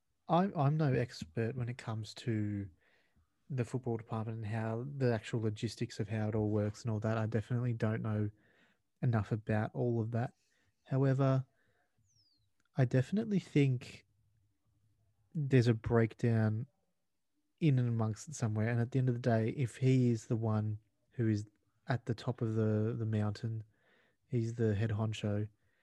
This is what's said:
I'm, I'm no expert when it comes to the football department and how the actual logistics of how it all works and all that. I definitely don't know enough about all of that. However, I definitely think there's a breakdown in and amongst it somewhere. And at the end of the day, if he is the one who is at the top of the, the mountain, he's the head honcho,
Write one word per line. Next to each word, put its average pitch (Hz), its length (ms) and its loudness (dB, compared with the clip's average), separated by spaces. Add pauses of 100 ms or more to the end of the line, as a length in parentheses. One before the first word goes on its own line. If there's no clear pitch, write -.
(300)
I'm, 180 260 2
I'm 147 220 2
no 147 160 2
expert 123 640 -2
when 120 120 -4
it 123 80 -8
comes 110 380 -8
to 104 500 -2 (840)
the 123 140 -2
football 120 340 -4
department 113 400 -6
and 110 80 -8
how 113 400 -4 (100)
the 127 160 2
actual 113 300 -2
logistics 110 580 -4
of 107 80 -6
how 107 200 -2
it 107 60 -2
all 107 140 0
works 104 340 -2
and 120 80 -4
all 107 100 -2
that. 110 180 0
I 110 80 0
definitely 120 480 -2
don't 113 280 -2
know 107 280 -2 (720)
enough 113 300 2
about 107 420 -2
all 120 260 0
of 110 120 -4
that. 120 180 -2 (540)
However, 135 600 2 (1300)
I 135 60 4
definitely 190 560 0
think 135 640 0 (1300)
there's 135 340 4
a 120 60 6
breakdown 113 920 2 (960)
in 143 180 4
and 123 100 2
amongst 110 400 -2
it 147 80 -12
somewhere. 110 320 0
And 120 120 0
at 117 120 -2
the 135 60 0
end 131 100 2
of 123 60 2
the 120 60 -4
day, 113 360 2
if 123 200 -4
he 127 340 4
is 113 160 -2
the 123 100 0
one 107 420 0 (380)
who 113 120 2
is 104 160 2 (440)
at 120 180 -2
the 117 80 -2
top - 280 -6
of 110 120 -2
the, 110 440 0
the 117 60 -4
mountain, 110 600 -2 (640)
he's 117 260 -2
the 113 220 2
head 107 140 0
honcho, 104 580 -2 (340)